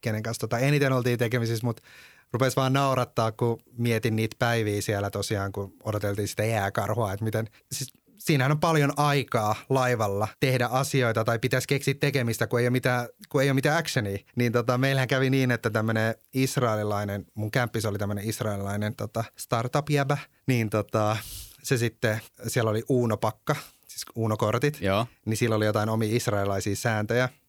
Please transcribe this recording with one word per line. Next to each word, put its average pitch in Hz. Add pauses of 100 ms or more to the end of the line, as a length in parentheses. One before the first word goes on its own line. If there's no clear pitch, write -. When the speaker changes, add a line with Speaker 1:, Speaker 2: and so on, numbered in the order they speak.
Speaker 1:
kenen 110
kanssa 113
tota 120
eniten 139
oltiin 120
tekemisissä, 117
mut 117 (500)
rupesi 127
vaan 131
naurattaa, 127
kun 117 (180)
mietin 117
niitä 110
päiviä 113
siellä 101
tosiaan, 98
kun 98 (100)
odoteltiin 104
sitä -
jääkarhua, 104
että 101
miten, 110 (240)
siis - (240)
siinähän 139
on 151
paljon 151
aikaa 127 (140)
laivalla 110 (120)
tehdä 127
asioita 120
tai 117
pitäisi 127
keksiä 139
tekemistä, 127
kun 120
ei 120
ole 123
mitään, 123 (220)
kun 135
ei 139
ole 135
mitään 147
actionia. 107 (180)
Niin 120
tota, 120
meillähän 135
kävi 131
niin, 131
että 117
tämmönen 110 (180)
israelilainen, 104
mun 107
kämppis 117
oli 104
tämmönen 104
israelilainen, 104
tota, 107 (140)
startup-jäbä, 143 (300)
niin 117
tota, 107 (460)
se 135
sitten, 113 (260)
siellä 110
oli 110
Uno-pakka, 120 (320)
siis - (100)
Uno-kortit, 113
Speaker 2:
Joo. 101 (200)
Speaker 1:
niin 110
sillä 110
oli 107
jotain 107
omia 110
israelilaisia 101
sääntöjä. 117 (200)